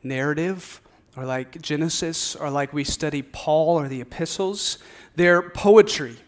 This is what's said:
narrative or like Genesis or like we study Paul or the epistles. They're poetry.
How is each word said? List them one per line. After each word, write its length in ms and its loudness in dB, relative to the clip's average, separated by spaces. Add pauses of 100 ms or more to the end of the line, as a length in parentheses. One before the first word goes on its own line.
narrative 800 -4 (340)
or 80 -12
like 380 -8
Genesis 720 -4
or 140 -6
like 240 -4
we 100 -2
study 380 -4
Paul 580 0
or 80 -2
the 140 -8
epistles. 800 -6 (360)
They're 360 4
poetry. 680 4 (100)